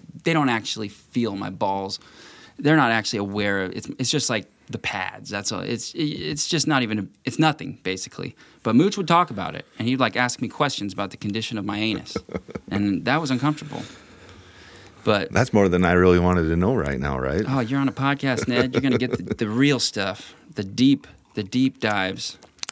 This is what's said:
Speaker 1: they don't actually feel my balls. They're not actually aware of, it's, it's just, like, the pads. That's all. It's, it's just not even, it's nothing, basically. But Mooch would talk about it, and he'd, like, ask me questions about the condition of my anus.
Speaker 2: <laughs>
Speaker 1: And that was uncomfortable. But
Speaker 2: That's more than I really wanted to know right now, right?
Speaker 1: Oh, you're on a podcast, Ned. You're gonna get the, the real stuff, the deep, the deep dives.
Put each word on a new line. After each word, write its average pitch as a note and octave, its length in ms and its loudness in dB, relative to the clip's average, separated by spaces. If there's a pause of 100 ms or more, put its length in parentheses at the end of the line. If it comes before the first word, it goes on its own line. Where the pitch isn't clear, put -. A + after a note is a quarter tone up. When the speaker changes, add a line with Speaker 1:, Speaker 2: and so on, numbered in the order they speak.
(240)
Speaker 1:
they E3 100 2
don't C#3+ 160 4
actually A2 380 -4
feel G#2+ 480 -4
my G2+ 120 -6
balls. G2 500 -4 (600)
They're D3+ 180 4
not B2+ 140 4
actually A2 300 0
aware G2+ 440 0
of, F2+ 80 -6
it's, - 160 -10 (100)
it's B2 120 -2
just, C#3+ 180 0
like, A2 180 -2 (220)
the A#2+ 100 -8
pads. G2+ 520 -8
That's G2+ 220 -4
all. F#2 80 -6
It's, A2+ 340 -6
it's D3+ 540 -4
just D#3 180 0
not C#3 160 2
even, G#2+ 280 -2 (140)
it's - 140 -4
nothing, D#3 440 2
basically. F#2 540 -8 (260)
But A2+ 140 4
Mooch G3 220 4
would E3+ 100 -4
talk F3 220 4
about F#2+ 240 -6
it, - 100 -10 (140)
and A2 100 -2
he'd, C3 120 0
like, A#2 160 2
ask B2 260 0
me A2 60 -4
questions G2+ 440 -2
about G2 200 -4
the - 40 -16
condition G#2+ 400 -4
of G2+ 80 -6
my G2+ 140 -4
anus. A2 440 -4
Speaker 2:
<laughs> - 40 -20 (460)
Speaker 1:
And G2+ 340 0
that C#3+ 140 2
was C#3 120 -2
uncomfortable. C#3+ 500 -2 (1200)
But G#2 300 0
Speaker 2:
That's A#2+ 200 2
more G2+ 160 6
than F2+ 160 4
I F2 80 4
really F2+ 280 6
wanted F2+ 220 4
to D#2+ 140 2
know G2+ 200 2
right C#2+ 240 -2
now, C#2 180 -2
right? C#2 300 0
Speaker 1:
Oh, C3+ 100 0
you're B2+ 220 -2
on C#3 80 0
a B2+ 40 -2
podcast, C#3 540 -2
Ned. B2+ 280 2
You're B2+ 60 2
gonna C3 160 2
get B2 140 0
the, F#2+ 240 -4
the A2 140 -2
real B2+ 320 4
stuff, - 560 -4 (180)
the G#2 80 -4
deep, A#2+ 460 2 (260)
the G#2+ 80 -4
deep B2+ 380 -2
dives. G2+ 580 -2 (340)